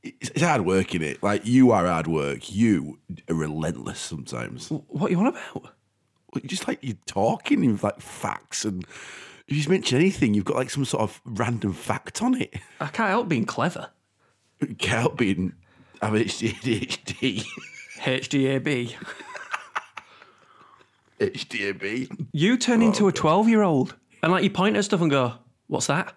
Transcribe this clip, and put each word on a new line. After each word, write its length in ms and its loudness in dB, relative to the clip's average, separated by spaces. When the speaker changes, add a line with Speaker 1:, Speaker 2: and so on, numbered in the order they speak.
Speaker 1:
It's, 280 -12
it's 100 -2
hard 240 2
work, 220 2
innit? 360 -4
Like, 220 0
you 260 8
are 160 4
hard 200 0
work. 460 -2
You 460 2
are 60 2
relentless 640 -4
sometimes. 680 -10
Speaker 2:
W-, 220 -6
what 180 -2
are 60 2
you 80 2
on 60 4
about? 360 -6
Speaker 1:
Well, 80 -20
you 60 -12
just, 180 -6
like, 140 -4
you're 240 -6
talking 580 0
in, 180 4
like, 200 -2
facts, 640 -8
and 180 -4
if 640 -18
you 80 -2
just 140 -2
mention 280 2
anything, 360 4
you've 100 2
got, 140 0
like, 120 -2
some 140 -2
sort 200 0
of 200 -4
random 480 -2
fact 500 -4
on 180 2
it. 140 -6
Speaker 2:
I 60 -4
can't 220 -2
help 200 0
being 160 2
clever. 440 -4
Speaker 1:
You 160 -4
can't 280 0
help 140 0
being, 360 0
have 160 0
H 220 0
D, 140 -2
H 400 -2
D. 400 -4
Speaker 2:
H 220 -2
D 200 2
A 120 0
B. 340 -2
Speaker 1:
<laughs> 1200 -20
H 260 -2
D 220 -4
A 40 -4
B. 360 -6
Speaker 2:
You 240 4
turn 260 4
Speaker 1:
Oh, 40 6
Speaker 2:
into 200 4
a 60 6
Speaker 1:
God. 20 -2
Speaker 2:
twelve-year-old 800 4
and, 120 4
like, 100 4
you 60 4
point 260 2
at 80 2
stuff 180 0
and 80 4
go, 260 2
"What's 200 -2
that?" 300 0